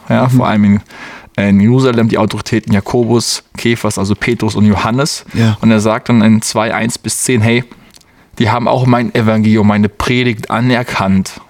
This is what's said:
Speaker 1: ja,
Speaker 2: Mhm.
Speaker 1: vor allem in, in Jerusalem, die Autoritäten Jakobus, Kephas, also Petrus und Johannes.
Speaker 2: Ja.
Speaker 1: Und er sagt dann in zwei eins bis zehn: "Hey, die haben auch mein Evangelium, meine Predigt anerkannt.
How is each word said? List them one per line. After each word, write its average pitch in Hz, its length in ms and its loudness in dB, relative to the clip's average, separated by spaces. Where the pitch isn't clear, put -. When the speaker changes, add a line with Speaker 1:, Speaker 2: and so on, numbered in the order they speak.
Speaker 1:
ja, 117 160 0
Speaker 2:
Mhm. 127 60 0
Speaker 1:
vor 127 160 2
allem 107 180 2
in, 101 160 4
in 101 240 2
Jerusalem, 117 480 2
die 90 100 0
Autoritäten 107 540 -2
Jakobus, 117 680 0
Kephas, 113 420 -4
also 98 160 -2
Petrus 110 400 -4
und 104 120 2
Johannes. 117 580 -2
Speaker 2:
Ja. 113 260 0
Speaker 1:
Und 113 120 2
er 107 80 2
sagt 110 280 -2
dann 120 140 4
in 107 200 4
zwei 110 300 -2
eins 113 240 -4
bis - 280 -8
zehn: 127 160 0
"Hey, 117 240 0
die 107 120 0
haben 117 180 -2
auch 127 180 0
mein 120 280 0
Evangelium, 110 520 2
meine 104 220 2
Predigt 123 640 -4
anerkannt. 113 1000 -2